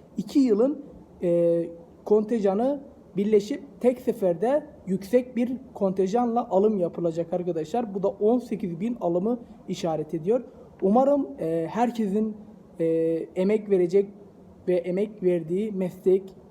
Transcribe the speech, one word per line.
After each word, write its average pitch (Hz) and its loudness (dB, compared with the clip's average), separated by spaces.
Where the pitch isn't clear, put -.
İki - 0
yılın, 254 4
e, 170 4
kontenjanı 220 2
birleşip 208 2
tek 254 2
seferde 226 0
yüksek 208 0
bir 240 0
kontenjanla 202 0
alım 202 2
yapılacak 170 -4
arkadaşlar. 180 -4
Bu 196 -6
da 190 0
on 226 2
sekiz 170 -6
bin 233 -4
alımı 180 0
işaret 160 -4
ediyor. 185 0
Umarım, 269 4
e, 165 -2
herkesin, 220 -2
e, 165 0
emek 202 2
verecek 190 4
ve 180 2
emek 180 -2
verdiği 180 0
meslek, 185 0